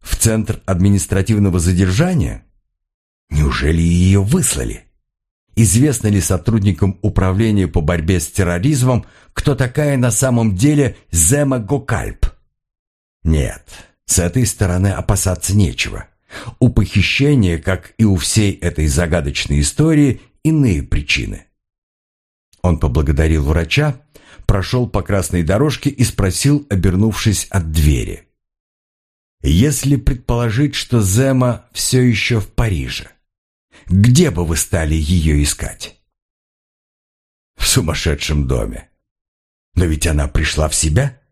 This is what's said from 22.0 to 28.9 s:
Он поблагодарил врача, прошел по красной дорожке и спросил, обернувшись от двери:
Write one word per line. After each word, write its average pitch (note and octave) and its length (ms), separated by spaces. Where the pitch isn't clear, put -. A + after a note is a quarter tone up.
Он E2+ 160
поблагодарил D2+ 680
врача, E2+ 560
прошел A2 420
по G2+ 140
красной F#2+ 400
дорожке B2 480
и B2+ 140
спросил, C3+ 680
обернувшись G2 800
от E2 220
двери: D#2 560